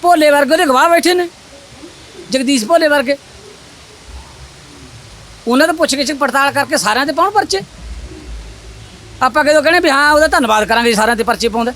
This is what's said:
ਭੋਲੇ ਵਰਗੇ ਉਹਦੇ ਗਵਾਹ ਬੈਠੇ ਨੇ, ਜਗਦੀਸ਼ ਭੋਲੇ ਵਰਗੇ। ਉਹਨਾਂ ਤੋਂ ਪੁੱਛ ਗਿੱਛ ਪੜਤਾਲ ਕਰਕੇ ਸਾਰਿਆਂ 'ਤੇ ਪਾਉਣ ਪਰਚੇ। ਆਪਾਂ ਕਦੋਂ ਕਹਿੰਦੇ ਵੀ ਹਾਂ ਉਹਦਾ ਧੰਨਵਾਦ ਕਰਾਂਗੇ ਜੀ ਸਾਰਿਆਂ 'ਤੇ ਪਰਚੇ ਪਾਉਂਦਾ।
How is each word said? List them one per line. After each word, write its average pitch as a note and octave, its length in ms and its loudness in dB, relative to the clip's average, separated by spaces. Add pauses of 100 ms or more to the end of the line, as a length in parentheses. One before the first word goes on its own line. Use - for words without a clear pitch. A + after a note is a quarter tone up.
ਭੋਲੇ E4 280 4
ਵਰਗੇ C#4+ 220 2
ਉਹਦੇ E4+ 140 2
ਗਵਾਹ C4+ 220 4
ਬੈਠੇ E4+ 260 2
ਨੇ, F4 140 -2 (1000)
ਜਗਦੀਸ਼ B3+ 340 -2
ਭੋਲੇ E4 240 2
ਵਰਗੇ। C#4+ 280 0 (2250)
ਉਹਨਾਂ B3+ 200 2
ਤੋਂ E4+ 80 0
ਪੁੱਛ D#4+ 200 -2
ਗਿੱਛ C#4 180 -4
ਪੜਤਾਲ C#4 400 0
ਕਰਕੇ C#4 240 -2
ਸਾਰਿਆਂ G#3+ 300 -2
'ਤੇ D#4 60 -4
ਪਾਉਣ E4 180 0
ਪਰਚੇ। G4 300 -2 (1600)
ਆਪਾਂ C4 220 0
ਕਦੋਂ D4+ 180 4
ਕਹਿੰਦੇ E4 180 2
ਵੀ E4+ 100 2
ਹਾਂ C#4+ 220 2
ਉਹਦਾ D4+ 140 4
ਧੰਨਵਾਦ G#3+ 380 2
ਕਰਾਂਗੇ A#3 260 0
ਜੀ A3+ 40 2
ਸਾਰਿਆਂ A3 220 0
'ਤੇ A3 80 -2
ਪਰਚੇ A3+ 240 -2
ਪਾਉਂਦਾ। A3+ 280 -4